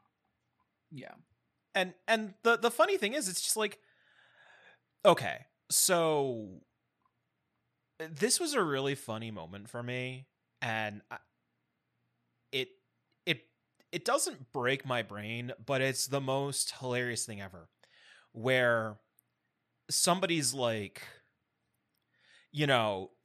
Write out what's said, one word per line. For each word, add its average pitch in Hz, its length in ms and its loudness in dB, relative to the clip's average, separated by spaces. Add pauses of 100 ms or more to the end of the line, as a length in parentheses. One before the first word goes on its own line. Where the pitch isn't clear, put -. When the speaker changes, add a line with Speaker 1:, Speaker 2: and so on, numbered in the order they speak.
(920)
Speaker 1:
Yeah. 143 220 -16 (600)
Speaker 2:
And, 185 180 0 (140)
and 220 260 0 (100)
the, 233 140 6
the 226 140 0
funny 381 260 4
thing 214 160 -2
is, 277 160 -2
it's 175 120 -4
just - 160 -2
like, 208 200 -2 (1300)
okay, 113 400 4 (240)
so 139 920 2 (1400)
this 160 400 0
was 294 140 -4
a 233 100 2
really 139 320 0
funny 113 340 -8
moment 98 400 -12
for 120 140 -8
me, 127 420 -6 (340)
and 107 420 -4 (100)
I, 117 60 -10 (1300)
it, 131 180 -4 (580)
it, 143 140 -2 (500)
it 165 140 -6
doesn't 240 460 -2
break 135 360 0
my 120 160 0
brain, 110 480 -8 (120)
but 131 180 0
it's 131 260 0
the 139 140 0
most 139 580 -2
hilarious 123 480 -2
thing 104 140 -10
ever, 90 280 -16 (640)
where 117 680 2 (960)
somebody's 170 640 2
like, 113 480 -2 (1500)
you 147 140 0
know, 107 460 4 (140)